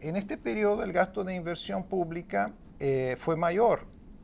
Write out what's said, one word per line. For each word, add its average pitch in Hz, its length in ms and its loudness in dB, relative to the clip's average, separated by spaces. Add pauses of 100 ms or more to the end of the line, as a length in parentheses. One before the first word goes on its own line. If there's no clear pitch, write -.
en 160 140 -2
este 202 200 -4
periodo 214 460 2
el 190 100 -4
gasto 185 300 2
de 185 100 -4
inversión 180 520 -4
pública, 185 680 -2 (280)
eh, 131 380 2
fue 165 180 0
mayor 175 520 4 (360)